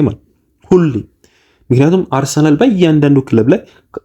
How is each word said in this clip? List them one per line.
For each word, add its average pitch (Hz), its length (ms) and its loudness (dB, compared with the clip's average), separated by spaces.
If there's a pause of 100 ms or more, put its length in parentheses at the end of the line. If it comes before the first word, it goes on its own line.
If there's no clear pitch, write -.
ማለት 139 200 -2 (500)
ሁሌ። 175 220 2 (800)
ምክንያቱም 151 320 2 (100)
አርሰናል 147 440 0
በእያንዳንዱ 156 680 2
ክለብ 113 260 -2
ላይ 190 120 0 (440)